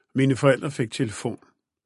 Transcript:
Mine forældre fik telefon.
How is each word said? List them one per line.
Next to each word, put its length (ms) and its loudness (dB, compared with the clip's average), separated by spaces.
Mine 200 2
forældre 360 2
fik 200 -4
telefon. 480 -4